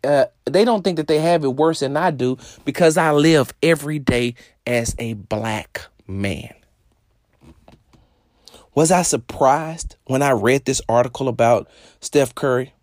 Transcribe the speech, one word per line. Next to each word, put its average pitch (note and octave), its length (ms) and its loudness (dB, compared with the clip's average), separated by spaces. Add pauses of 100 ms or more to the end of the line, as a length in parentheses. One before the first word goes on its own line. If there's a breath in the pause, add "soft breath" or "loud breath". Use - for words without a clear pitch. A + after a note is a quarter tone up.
uh, C#3+ 220 2 (180)
they F#3+ 220 4
don't A3 180 -2
think F3+ 140 -2
that D#3 100 -6
they D3+ 120 2
have E3 220 2
it C3+ 140 -2
worse D#3+ 240 0
than C#3 160 -4
I F3 140 0
do B2+ 260 -2 (300 loud breath)
because D#3+ 320 2
I D#3+ 140 2
live D3 500 2
every D3+ 360 0
day A#2+ 360 -2 (320 soft breath)
as A#2+ 320 -2
a A2+ 160 -8
black G#2+ 720 -8 (200)
man. G2 460 -8 (2250 soft breath)
Was D#3 160 4
I F3+ 100 4
surprised D#3 1040 -2
when C3 160 -2
I C#3 120 2
read C3+ 340 0
this C3 200 -4
article B2 420 0
about A#2 380 2 (360 soft breath)
Steph - 320 0
Curry? C3 480 -4